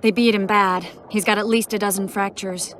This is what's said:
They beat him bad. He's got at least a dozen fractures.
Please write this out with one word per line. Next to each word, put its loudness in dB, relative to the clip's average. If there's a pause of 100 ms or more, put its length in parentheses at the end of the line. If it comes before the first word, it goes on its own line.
They 2
beat 4
him 0
bad. 2 (240)
He's -2
got 2
at -2
least 0
a -2
dozen 0
fractures. -6